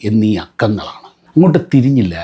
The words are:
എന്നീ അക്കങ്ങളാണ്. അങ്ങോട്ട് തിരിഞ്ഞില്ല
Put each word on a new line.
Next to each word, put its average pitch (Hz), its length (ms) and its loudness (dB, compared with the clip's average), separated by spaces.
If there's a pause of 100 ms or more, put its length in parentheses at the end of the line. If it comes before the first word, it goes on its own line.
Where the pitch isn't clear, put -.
എന്നീ 107 220 0 (140)
അക്കങ്ങളാണ്. - 640 -6 (240)
അങ്ങോട്ട് 156 280 4 (120)
തിരിഞ്ഞില്ല 123 520 2